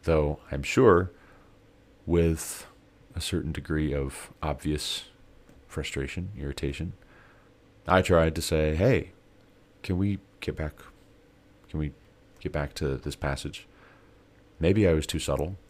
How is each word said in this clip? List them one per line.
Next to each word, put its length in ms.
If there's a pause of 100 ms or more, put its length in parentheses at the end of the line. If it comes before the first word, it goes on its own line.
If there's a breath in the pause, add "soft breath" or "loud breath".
though 360 (120)
I'm 120
sure 480 (920 soft breath)
with 600 (500)
a 60
certain 300
degree 420
of 380 (100)
obvious 640 (640)
frustration, 640 (100)
irritation. 540 (960 soft breath)
I 140
tried 340
to 60
say, 340
"Hey, 360 (680)
can 160
we 220 (200)
get 160
back, 220 (920)
can 100
we 120 (480)
get 120
back 240
to 220
this 180
passage?" 520 (920 soft breath)
Maybe 280
I 60
was 120
too 140
subtle. 380 (120)